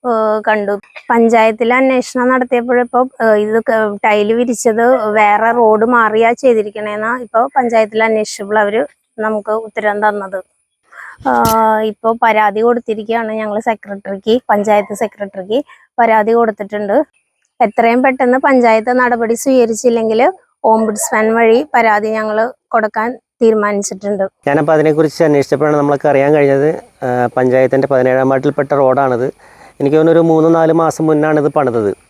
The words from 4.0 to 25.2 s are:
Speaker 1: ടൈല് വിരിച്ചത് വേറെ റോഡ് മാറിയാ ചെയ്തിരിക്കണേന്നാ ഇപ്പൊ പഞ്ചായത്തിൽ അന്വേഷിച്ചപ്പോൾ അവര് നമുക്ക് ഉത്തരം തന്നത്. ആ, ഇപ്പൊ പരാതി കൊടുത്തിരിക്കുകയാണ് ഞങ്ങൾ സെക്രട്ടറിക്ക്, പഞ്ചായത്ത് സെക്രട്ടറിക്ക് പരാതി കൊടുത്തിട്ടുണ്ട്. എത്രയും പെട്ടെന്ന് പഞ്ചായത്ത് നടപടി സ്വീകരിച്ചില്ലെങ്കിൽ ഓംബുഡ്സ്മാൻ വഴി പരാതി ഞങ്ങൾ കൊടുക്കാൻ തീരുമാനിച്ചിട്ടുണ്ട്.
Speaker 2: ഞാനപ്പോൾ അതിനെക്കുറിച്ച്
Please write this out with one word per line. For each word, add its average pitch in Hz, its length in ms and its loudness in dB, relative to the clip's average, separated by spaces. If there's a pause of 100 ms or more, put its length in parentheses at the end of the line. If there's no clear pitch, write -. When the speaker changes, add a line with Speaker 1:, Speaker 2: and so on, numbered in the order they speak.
Speaker 1:
ടൈല് 208 280 2
വിരിച്ചത് 233 520 0 (340)
വേറെ 214 320 2
റോഡ് 220 340 2 (120)
മാറിയാ 226 340 2
ചെയ്തിരിക്കണേന്നാ 214 800 -2 (140)
ഇപ്പൊ 233 200 0 (120)
പഞ്ചായത്തിൽ 220 500 0
അന്വേഷിച്ചപ്പോൾ 214 560 -2
അവര് 220 180 -2 (360)
നമുക്ക് 214 340 -4 (120)
ഉത്തരം 208 380 -4
തന്നത്. 202 340 -2 (920)
ആ, - 20 2 (600)
ഇപ്പൊ 226 180 -4 (120)
പരാതി 214 440 0
കൊടുത്തിരിക്കുകയാണ് 226 680 -4
ഞങ്ങൾ 214 280 -6
സെക്രട്ടറിക്ക്, 202 800 -4 (100)
പഞ്ചായത്ത് 208 500 0
സെക്രട്ടറിക്ക് 202 580 -6 (400)
പരാതി 220 320 2
കൊടുത്തിട്ടുണ്ട്. 208 600 -2 (720)
എത്രയും 233 380 0
പെട്ടെന്ന് 262 420 0
പഞ്ചായത്ത് 240 560 2
നടപടി 233 420 0
സ്വീകരിച്ചില്ലെങ്കിൽ 226 800 0 (500)
ഓംബുഡ്സ്മാൻ 220 560 0 (100)
വഴി 233 220 4 (140)
പരാതി 214 440 0
ഞങ്ങൾ 214 200 -4 (360)
കൊടുക്കാൻ 220 360 -2 (320)
തീരുമാനിച്ചിട്ടുണ്ട്. 208 840 -2 (240)
Speaker 2:
ഞാനപ്പോൾ 151 260 0
അതിനെക്കുറിച്ച് 156 500 0